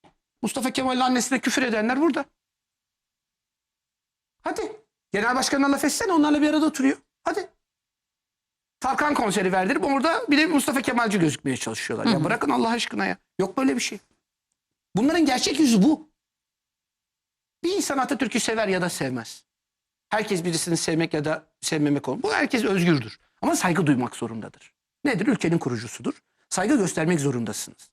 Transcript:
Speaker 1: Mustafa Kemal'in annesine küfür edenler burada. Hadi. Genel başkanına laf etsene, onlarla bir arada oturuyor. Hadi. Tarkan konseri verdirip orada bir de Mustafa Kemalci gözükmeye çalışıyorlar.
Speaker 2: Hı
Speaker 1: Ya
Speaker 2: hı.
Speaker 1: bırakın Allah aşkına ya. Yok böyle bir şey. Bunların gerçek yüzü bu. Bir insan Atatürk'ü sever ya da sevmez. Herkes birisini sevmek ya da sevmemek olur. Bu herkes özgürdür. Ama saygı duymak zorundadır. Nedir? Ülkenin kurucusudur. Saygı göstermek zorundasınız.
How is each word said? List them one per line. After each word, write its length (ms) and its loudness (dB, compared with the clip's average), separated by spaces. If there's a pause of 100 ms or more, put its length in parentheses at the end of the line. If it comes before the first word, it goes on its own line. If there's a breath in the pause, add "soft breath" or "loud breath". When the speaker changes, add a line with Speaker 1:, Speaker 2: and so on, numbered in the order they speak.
(420)
Speaker 1:
Mustafa 300 -2
Kemal'in 280 -2
annesine 400 2
küfür 240 0
edenler 380 0
burada. 240 2 (2250)
Hadi. 200 -6 (500)
Genel 240 0
başkanına 360 0
laf 140 0
etsene, 280 0
onlarla 280 4
bir 80 4
arada 160 2
oturuyor. 320 0 (260)
Hadi. 260 -4 (1300)
Tarkan 340 0
konseri 380 0
verdirip 320 0
orada 380 2 (100)
bir 60 6
de 80 4
Mustafa 360 0
Kemalci 380 0
gözükmeye 380 0
çalışıyorlar. 500 -6
Speaker 2:
Hı 40 2
Speaker 1:
Ya 80 2
Speaker 2:
hı. 40 0
Speaker 1:
bırakın 260 0
Allah 200 2
aşkına 360 -4
ya. 120 -4 (220)
Yok 180 -2
böyle 180 0
bir 60 -4
şey. 180 -6 (960)
Bunların 300 4
gerçek 340 0
yüzü 240 6
bu. 260 2 (1500)
Bir 80 0
insan 260 -2
Atatürk'ü 420 -2
sever 280 0
ya 140 0
da 80 -2
sevmez. 560 -8 (640)
Herkes 340 -2
birisini 340 -2
sevmek 360 -2
ya 120 -2
da 220 -4 (140)
sevmemek 480 0
olur. 140 -4
Bu 100 -2
herkes 300 0
özgürdür. 560 0 (220)
Ama 140 2
saygı 320 2
duymak 280 0
zorundadır. 580 -10 (320)
Nedir? 220 0
Ülkenin 300 2
kurucusudur. 640 -6 (260)
Saygı 280 2
göstermek 420 0
zorundasınız. 720 -6